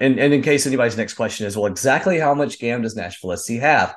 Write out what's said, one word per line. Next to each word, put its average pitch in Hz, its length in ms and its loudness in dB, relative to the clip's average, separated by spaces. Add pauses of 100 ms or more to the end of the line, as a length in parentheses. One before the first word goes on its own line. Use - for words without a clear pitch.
and, 131 180 2
and 143 160 4
in 131 80 2
case 147 240 2
anybody's 123 300 0
next 107 180 -4
question 107 320 -4
is, 101 100 -6
"Well, 104 100 0
exactly 147 520 2
how 147 160 2
much 143 240 -2
gam 117 240 -2
does 110 140 -6
Nashville 90 360 -8
S 85 120 -6
C 117 140 -6
have?" 135 380 2